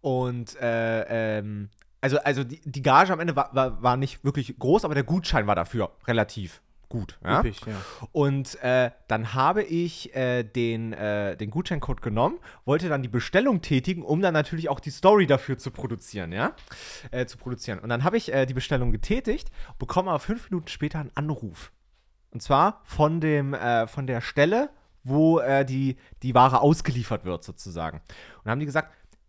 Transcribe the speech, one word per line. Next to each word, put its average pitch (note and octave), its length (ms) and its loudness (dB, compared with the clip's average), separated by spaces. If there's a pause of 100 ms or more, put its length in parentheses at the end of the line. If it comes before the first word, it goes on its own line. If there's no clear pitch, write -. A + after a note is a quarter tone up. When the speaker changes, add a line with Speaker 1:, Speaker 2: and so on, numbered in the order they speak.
Speaker 1:
Und, B2+ 600 -2
äh, A2+ 760 -2
ähm, G#2 320 -8 (300)
also, C3+ 180 0
also C#3 260 0
die, B2+ 200 -14
die C#3 180 -10
Gage D3+ 300 6
am D#3+ 80 -2
Ende D#3 160 -2
war, C#3 180 -2
war, C3 280 0
war B2 140 4
nicht C3 280 -6
wirklich C3+ 340 -2
groß, E3+ 260 4
aber D3+ 100 -2
der C#3 100 0
Gutschein D3 420 0
war G#2 80 4
dafür F#2 380 -2 (140)
relativ G#2+ 540 -2 (300)
gut, - 340 -8
ja? G#2+ 140 2
Speaker 2:
Üppig, A#2+ 260 -2
ja. G#2 160 -10 (320)
Speaker 1:
Und, C#3 500 -2
äh, B2+ 280 2 (180)
dann A2 240 -2
habe D3 300 2
ich, E3 520 -4
äh, B2 280 0
den, A2+ 500 -4
äh, G#2 460 -4
den G#2+ 120 -8
Gutscheincode D3+ 520 -4
genommen, A#2+ 360 0 (280)
wollte D#3+ 240 0
dann C#3 120 -2
die B2 60 -6
Bestellung F#3 540 2
tätigen, D#3+ 400 0
um D#3 180 0
dann F3+ 140 2
natürlich D#3+ 340 -2
auch C#3 120 -4
die D3 100 -12
Story G3 360 6
dafür C3 300 2
zu - 140 -8
produzieren, G2+ 640 -8
ja? A#2 220 -2 (560)
Äh, B2+ 140 -4
zu - 140 -16
produzieren. A#2 400 -8
Und A2 100 -12
dann A#2+ 160 -2
habe G3 140 2
ich, - 140 -6
äh, C3+ 120 2
die B2+ 100 -6
Bestellung B2 380 0
getätigt, A3+ 580 -2 (280)
bekomme F#3 320 -2
aber D3+ 100 0
fünf A3+ 300 -6
Minuten F3 180 -4
später D3+ 320 -6
einen C#3+ 140 -10
Anruf. C#3 580 -8 (580)
Und - 120 -12
zwar D#3+ 420 4
von D#3 380 2
dem, D3 320 2
äh, A#2 320 2
von C3 200 -8
der B2 140 -2
Stelle, G3+ 480 2 (340)
wo, D#3 360 6
äh, C3+ 260 2
die, C3 320 -2 (260)
die B2+ 120 -2
Ware B2+ 260 8
ausgeliefert B2 640 2
wird, F2+ 200 -6
sozusagen. E2 540 -10
Und - 460 -20
dann G#2+ 80 -6
haben C3 80 -2
die D3+ 60 -4
gesagt: D3 260 -4 (360)